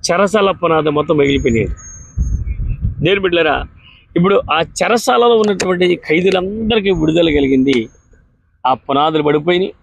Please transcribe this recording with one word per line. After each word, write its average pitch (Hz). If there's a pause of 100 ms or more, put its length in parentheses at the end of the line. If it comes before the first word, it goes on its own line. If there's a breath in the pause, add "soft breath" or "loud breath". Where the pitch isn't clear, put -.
చెరసాల 196 (100)
పునాది 156
మొత్తం 151
మిగిలిపోయినాయి. 135 (1400)
దేవుని 196
బిడ్డలారా, 165 (580 soft breath)
ఇప్పుడు 180 (200)
ఆ 160 (200)
చెరసాలలో 240
ఉన్నటువంటి 185 (200)
ఖైదీలందరికీ 190 (100)
విడుదల 160
కలిగింది. 135 (880)
ఆ 131 (140)
పునాదులు 151
పడిపోయినాయి 170